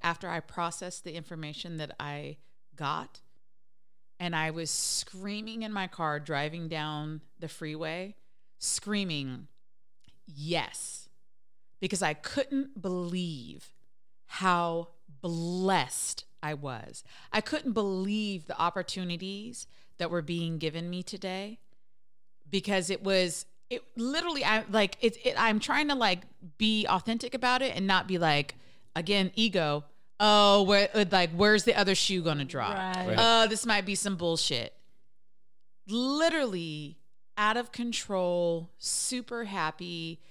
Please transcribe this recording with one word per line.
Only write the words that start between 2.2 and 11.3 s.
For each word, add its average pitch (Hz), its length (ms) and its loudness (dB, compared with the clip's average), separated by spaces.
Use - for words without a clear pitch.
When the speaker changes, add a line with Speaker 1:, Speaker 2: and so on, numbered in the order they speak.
Speaker 1:
got, 151 440 -4
and 175 160 -2
I 160 160 2
was 160 200 -4
screaming 214 920 -4
in 214 100 -6
my 196 140 -2
car 156 320 -2
driving 151 480 -4
down 151 540 -4
the 165 100 -8
freeway, 165 680 -6
screaming, 151 920 -2
"Yes," 151 840 -4